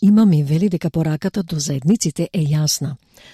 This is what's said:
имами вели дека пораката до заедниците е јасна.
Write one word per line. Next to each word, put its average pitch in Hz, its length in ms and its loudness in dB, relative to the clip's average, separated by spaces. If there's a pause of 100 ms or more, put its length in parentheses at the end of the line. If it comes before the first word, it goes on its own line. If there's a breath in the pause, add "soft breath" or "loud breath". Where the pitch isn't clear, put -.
имами 202 420 4
вели 160 260 0
дека 170 200 -4
пораката 160 540 -2
до 165 160 -6
заедниците 151 760 -2
е 160 120 -2
јасна. 147 500 -2 (380 soft breath)